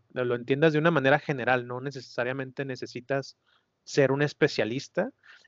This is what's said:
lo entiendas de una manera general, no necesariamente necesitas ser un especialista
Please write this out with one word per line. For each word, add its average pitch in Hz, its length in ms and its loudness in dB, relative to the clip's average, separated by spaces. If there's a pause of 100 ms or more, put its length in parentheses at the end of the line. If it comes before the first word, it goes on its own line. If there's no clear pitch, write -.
(140)
lo 123 220 -2
entiendas 135 360 2
de 151 80 0
una 165 120 4
manera 143 260 4
general, 123 500 -2
no 123 140 -8
necesariamente 131 840 -6
necesitas 127 720 -6 (480)
ser 131 280 2
un 139 100 0
especialista 143 920 -2 (360)